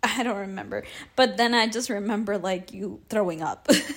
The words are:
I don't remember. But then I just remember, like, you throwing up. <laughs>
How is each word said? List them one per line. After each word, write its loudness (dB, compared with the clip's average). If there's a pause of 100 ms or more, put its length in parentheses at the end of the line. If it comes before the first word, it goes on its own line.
I 0
don't -2
remember. -8 (320)
But 4
then 4
I 4
just -4
remember, -2
like, -4
you -8
throwing 0
up. -6
<laughs> 8 (180)